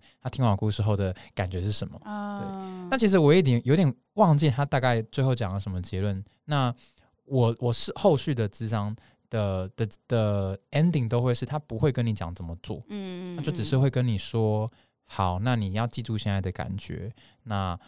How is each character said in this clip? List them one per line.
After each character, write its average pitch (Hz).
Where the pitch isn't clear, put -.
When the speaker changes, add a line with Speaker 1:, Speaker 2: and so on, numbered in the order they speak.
Speaker 1:
他 127
听 131
完 113
我 95
故 107
事 104
后 104
的 95
感 92
觉 90
是 101
什 101
么。 -
Speaker 2:
嗯。 208
Speaker 1:
对， 185
那 262
其 226
实 190
我 147
有 185
点， 123
有 139
点 160
忘 175
记 147
他 131
大 139
概 120
最 131
后 131
讲 101
了 98
什 98
么 92
结 92
论。 98
那 131
我， 120
我 120
是 -
后 170
续 143
的 110
咨 113
商 107
的， 98
的， 110
的 101
ending 151
都 120
会 123
是 127
他 147
不 117
会 147
跟 123
你 113
讲 85
怎 87
么 85
做， -
Speaker 2:
嗯， 185
嗯， -
嗯。 -
Speaker 1:
他 160
就 185
只 160
是 135
会 131
跟 127
你 117
说 107
：“好， 92
那 123
你 98
要 113
记 -
住 113
现 104
在 98
的 92
感 -
觉， 98
那 95